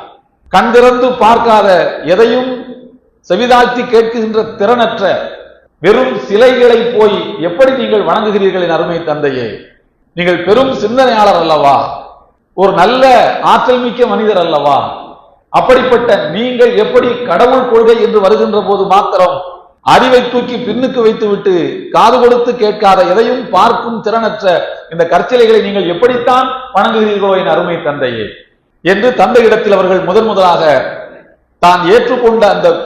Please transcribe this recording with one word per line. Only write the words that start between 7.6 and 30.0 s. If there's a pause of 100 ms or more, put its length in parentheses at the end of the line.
நீங்கள்
வணங்குகிறீர்கள்
என்
அருமை
தந்தையே? (680)
நீங்கள்
பெரும்
சிந்தனையாளர்
அல்லவா? (800)
ஒரு
நல்ல (380)
ஆற்றல்
மிக்க
மனிதர்
அல்லவா? (760)
அப்படிப்பட்ட (140)
நீங்கள்
எப்படி (160)
கடவுள்
கொள்கை
என்று
வருகின்ற
போது
மாத்திரம் (440)
அறிவை
தூக்கி
பின்னுக்கு
வைத்துவிட்டு (380)
காது
கொடுத்து
கேட்காத
எதையும்
பார்க்கும்
திறனற்ற (440)
இந்த
கற்சிலைகளை
நீங்கள்
எப்படித்தான் (260)
வணங்குகிறீர்களோ
என்
அருமை
தந்தையே (600)
என்று
தந்தையிடத்தில்
அவர்கள்